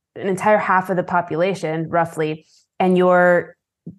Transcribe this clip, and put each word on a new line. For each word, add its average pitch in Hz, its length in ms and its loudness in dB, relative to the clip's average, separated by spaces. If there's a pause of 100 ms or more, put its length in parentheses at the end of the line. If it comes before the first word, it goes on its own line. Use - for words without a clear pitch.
(160)
an 139 120 -8
entire 208 300 2
half 185 320 0
of 190 80 -2
the 180 60 0
population, 170 880 -4
roughly, 160 560 -4 (340)
and 185 180 2
you're 180 580 4 (440)